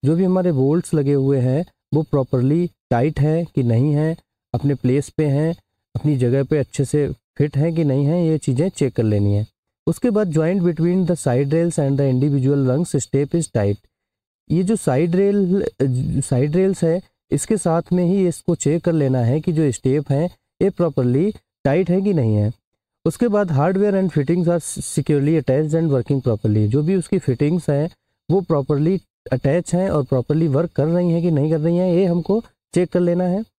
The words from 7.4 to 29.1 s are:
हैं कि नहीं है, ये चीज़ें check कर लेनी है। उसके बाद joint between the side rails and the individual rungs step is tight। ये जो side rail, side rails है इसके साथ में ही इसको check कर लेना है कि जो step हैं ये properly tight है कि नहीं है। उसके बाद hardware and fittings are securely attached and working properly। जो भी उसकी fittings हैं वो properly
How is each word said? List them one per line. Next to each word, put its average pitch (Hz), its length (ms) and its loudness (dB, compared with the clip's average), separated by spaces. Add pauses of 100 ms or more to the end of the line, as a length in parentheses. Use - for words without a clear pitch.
हैं 160 180 0
कि 165 80 0
नहीं 139 220 0
है, 165 220 0
ये 160 100 2
चीज़ें 143 320 -2
check 139 260 -2
कर 120 80 0
लेनी 101 300 2
है। 104 140 -2 (400)
उसके 170 220 0
बाद 202 220 0
joint 160 300 0
between 175 460 0
the 175 80 0
side 139 340 0
rails 165 300 0
and 139 200 0
the 139 140 2
individual 139 540 2
rungs 139 400 -2
step 143 280 -2
is 170 120 0
tight। 101 300 0 (760)
ये 165 120 2
जो 208 120 0
side 165 400 0
rail, 196 500 2 (560)
side 143 340 0
rails 190 280 0
है 170 180 0 (300)
इसके 220 260 -2
साथ 170 240 0 (120)
में 180 120 2
ही 185 220 2
इसको 170 280 -4
check 156 280 -2
कर 170 100 0
लेना 135 260 0
है 123 220 0
कि 175 120 -2
जो 151 180 2
step 135 400 -2
हैं 156 180 0 (320)
ये 190 80 2
properly 151 640 0 (300)
tight 165 260 0
है 185 120 2
कि 202 120 0
नहीं 117 220 2
है। 107 160 0 (540)
उसके 240 220 0
बाद 208 200 0
hardware 185 460 0
and 190 240 0
fittings 160 300 0
are 170 320 -4
securely 147 640 0
attached 147 300 0
and 165 180 0
working 135 300 0
properly। 107 460 0
जो 135 160 0
भी 185 120 0
उसकी 185 240 -2
fittings 147 500 -2
हैं 147 200 0 (420)
वो 190 100 2
properly 156 600 0 (300)